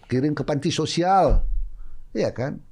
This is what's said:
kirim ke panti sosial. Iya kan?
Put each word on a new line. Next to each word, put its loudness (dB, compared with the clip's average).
kirim 0
ke -6
panti -2
sosial. 2
Iya -2
kan? -6